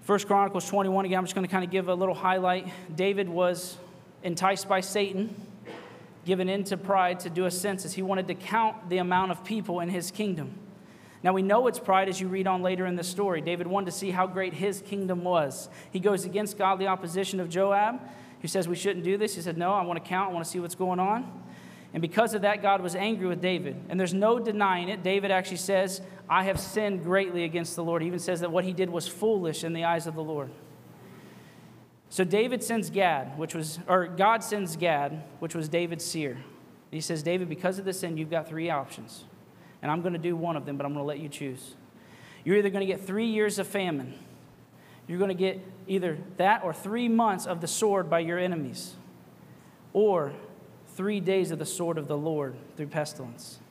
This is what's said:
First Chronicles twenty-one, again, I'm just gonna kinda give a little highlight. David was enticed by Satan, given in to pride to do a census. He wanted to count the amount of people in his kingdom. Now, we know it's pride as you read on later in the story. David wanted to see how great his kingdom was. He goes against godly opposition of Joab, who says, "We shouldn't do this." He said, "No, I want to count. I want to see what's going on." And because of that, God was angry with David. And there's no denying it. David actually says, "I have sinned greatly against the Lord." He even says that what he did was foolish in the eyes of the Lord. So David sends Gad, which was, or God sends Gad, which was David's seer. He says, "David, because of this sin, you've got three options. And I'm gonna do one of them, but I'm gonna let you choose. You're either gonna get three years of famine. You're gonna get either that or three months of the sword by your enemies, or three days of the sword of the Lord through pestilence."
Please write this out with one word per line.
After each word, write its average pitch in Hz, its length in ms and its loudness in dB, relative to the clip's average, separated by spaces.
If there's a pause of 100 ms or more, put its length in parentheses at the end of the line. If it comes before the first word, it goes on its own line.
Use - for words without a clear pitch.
First 202 240 2
Chronicles 196 420 2
twenty-one, 190 380 2
again, 185 100 2
I'm 185 80 2
just 180 100 -6
gonna 185 140 0
kinda 180 200 0
give 180 200 0
a 180 60 2
little 185 200 2
highlight. 185 540 2 (260)
David 190 360 2
was 180 480 0 (460)
enticed 185 440 0
by 190 120 4
Satan, 196 560 -2 (880)
given 185 240 2
in 196 160 0
to 196 120 -2
pride 185 440 4
to 175 100 -6
do 180 140 0
a 180 60 4
census. 185 420 -2
He 190 100 -4
wanted 190 260 0
to 175 60 -2
count 214 540 0
the 185 100 2
amount 185 320 2
of 175 140 -4
people 202 340 -2
in 175 120 -2
his 180 200 -4
kingdom. 175 480 -4 (640)
Now, 185 100 6
we 190 100 2
know 220 260 6
it's - 100 0
pride 190 300 4
as 180 120 -4
you 185 80 -2
read 190 180 0
on 185 160 2
later 185 240 2
in 180 100 0
the 175 80 -4
story. 180 360 0
David 170 260 -2
wanted 190 200 0
to 170 60 -4
see 190 180 -4
how 185 160 2
great 185 280 -4
his 190 280 -2
kingdom 185 420 -2
was. 160 440 2 (220)
He 185 100 -2
goes 185 240 2
against 202 340 -4
godly 190 280 2
opposition 185 540 -2
of 170 80 -4
Joab, 202 520 2 (420)
who 160 60 -6
says, 170 200 0
"We 175 80 -2
shouldn't 180 280 -2
do 190 120 2
this." 208 180 0
He 180 60 -8
said, 170 160 -4
"No, 175 160 2
I 196 100 2
want 170 200 -2
to - 40 -16
count. 185 240 0
I - 40 -6
want 170 100 -4
to - 60 -8
see 180 100 -4
what's 170 140 -6
going 185 240 0
on." 214 440 0 (520)
And 165 80 0
because 220 320 4
of 196 80 0
that, 202 180 4
God 196 200 4
was 180 160 -4
angry 190 300 0
with 175 140 0
David. 165 360 0 (120)
And 180 100 -2
there's 180 140 2
no 220 260 6
denying 202 500 2
it. 190 140 -4
David 196 280 2
actually 185 280 2
says, 190 440 0 (260)
"I 180 160 6
have 190 160 0
sinned 202 440 -2
greatly 175 400 2
against 165 320 -4
the 170 80 -4
Lord." 165 180 0
He 165 60 -2
even 180 100 -2
says 175 220 -2
that 175 100 -2
what 180 140 2
he 185 80 -2
did 180 180 0
was 165 180 -4
foolish 185 560 0
in 165 80 -2
the 165 120 -2
eyes 170 220 2
of 156 80 -6
the 160 80 -6
Lord. 147 280 -6 (1600)
So 190 120 0
David 220 400 2
sends 208 280 -2
Gad, 147 480 2
which 156 160 -6
was, 156 240 -6 (100)
or 180 180 6
God 208 380 4
sends 185 320 -2
Gad, 151 480 2 (140)
which 165 160 -6
was 156 140 -2
David's 170 360 0
seer. 143 320 -4 (540)
He 160 100 -6
says, 156 220 -4
"David, 175 260 0
because 180 300 -2
of 190 80 -10
this 185 140 -4
sin, 165 160 -4
you've 156 140 -4
got 156 160 -2
three 160 220 -4
options. 131 560 -6 (580)
And 147 80 -2
I'm 165 100 0
gonna 170 180 -2
do 170 160 -2
one 165 220 -4
of 135 80 -6
them, 143 120 -6
but 139 100 -4
I'm 143 80 -4
gonna 143 100 -4
let 147 140 -4
you 151 100 -10
choose. 135 460 -10 (720)
You're 185 120 4
either 202 140 6
gonna 196 160 0
get 185 140 -2
three 214 260 -2
years 214 320 2
of 196 80 -2
famine. 160 480 -2 (920)
You're 175 120 -4
gonna 196 160 2
get 185 260 0 (260)
either 180 320 0 (200)
that 196 260 6
or 165 80 0
three 233 360 -2
months 226 380 4
of 170 140 -4
the 170 60 -6
sword 196 420 2
by 170 120 4
your 170 180 -2
enemies, 160 560 -4 (960)
or 185 400 4 (540)
three 202 320 -2
days 185 320 2
of 160 80 -4
the 151 80 -4
sword 170 320 -2
of 143 80 -6
the 147 100 -2
Lord 147 380 -2 (220)
through 147 100 -6
pestilence." 143 720 -8 (120)